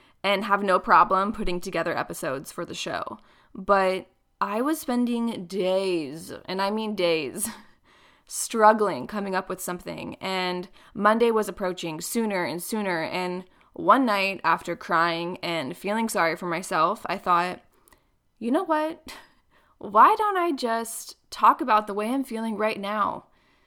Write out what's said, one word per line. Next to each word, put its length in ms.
and 220
have 180
no 160
problem 520
putting 280
together 380
episodes 540
for 140
the 80
show. 460
But 520
I 220
was 180
spending 640
days, 840
and 160
I 100
mean 240
days, 600
<laughs> 40
struggling 800
coming 280
up 140
with 100
something. 640
And 480
Monday 380
was 180
approaching 500
sooner 460
and 180
sooner. 400
And 400
one 320
night, 380
after 320
crying 680
and 320
feeling 320
sorry 300
for 80
myself, 640
I 100
thought, 420
"You 120
know 120
what? 500
Why 360
don't 220
I 160
just 640
talk 300
about 280
the 60
way 160
I'm 140
feeling 320
right 240
now? 460